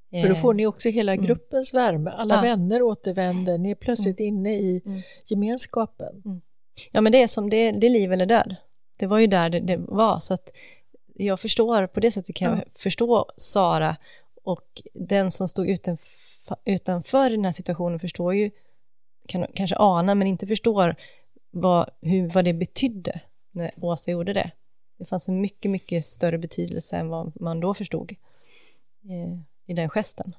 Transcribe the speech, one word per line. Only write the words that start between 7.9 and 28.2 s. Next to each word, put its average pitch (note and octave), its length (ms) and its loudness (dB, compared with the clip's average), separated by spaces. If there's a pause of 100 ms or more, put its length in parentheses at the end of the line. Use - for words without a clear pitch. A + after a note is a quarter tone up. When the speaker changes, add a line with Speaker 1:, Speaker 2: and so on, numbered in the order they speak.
Speaker 2:
liv G3 220 2
eller F#3 120 2
död. G3+ 300 2 (420)
Det G3+ 80 -4
var G3+ 140 2
ju A3+ 80 8
där F3 220 4
det, E3+ 100 0
det F3+ 180 0
var. G3 420 2
Så - 140 -4
att - 180 -6 (640)
jag F#3+ 240 -2
förstår, A3 480 2
på - 120 -6
det A3+ 120 4
sättet F#3+ 240 -6
kan F3 160 0
Speaker 1:
Ja. E3+ 60 0
Speaker 2:
jag - 240 -8
förstå A#3 440 2 (120)
Sara E3 580 2 (480)
och - 380 -8 (120)
den F#3+ 380 0
som F#3 160 -2
stod F3+ 200 -2
utanf-, - 880 -6 (100)
utanför G3 640 0
den G#3+ 160 0
här F3+ 60 0
situationen F3 480 -4
förstår F3+ 360 -2
ju, G#3 160 0 (760)
kan - 260 -4
kanske F#3+ 260 -2
ana, F#3+ 360 4
men G3 120 2
inte F#3+ 200 -4
förstår G3 480 2 (560)
vad, F3 380 2 (120)
hur, F3+ 280 0
vad F3 160 2
det F3 80 2
betydde F3+ 680 -4 (300)
när E3+ 200 -8 (100)
Åsa E3+ 300 -2
gjorde F3 220 -4
det. F#3 180 -2 (480)
Det F#3 60 -16
fanns F#3 240 -6
en F#3 120 0
mycket, G3+ 300 -4
mycket F3 340 -4
större E3+ 320 -2
betydelse E3+ 600 -8
än E3 120 -6
vad E3 320 -10
man E3 180 -6
då F#3 140 -2
förstod, F#3+ 380 -8 (920)